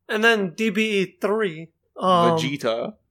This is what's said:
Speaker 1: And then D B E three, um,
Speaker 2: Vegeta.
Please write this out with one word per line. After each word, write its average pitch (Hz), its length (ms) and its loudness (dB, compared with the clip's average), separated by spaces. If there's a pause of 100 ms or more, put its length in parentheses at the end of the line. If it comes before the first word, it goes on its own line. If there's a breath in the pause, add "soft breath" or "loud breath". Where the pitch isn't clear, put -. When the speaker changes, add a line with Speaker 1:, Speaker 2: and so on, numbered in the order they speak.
Speaker 1:
And 214 140 0
then 208 320 2
D 220 160 -2
B 208 300 0
E 185 200 -6
three, 190 480 -4 (300)
um, 175 380 4
Speaker 2:
Vegeta. 135 560 -4 (180)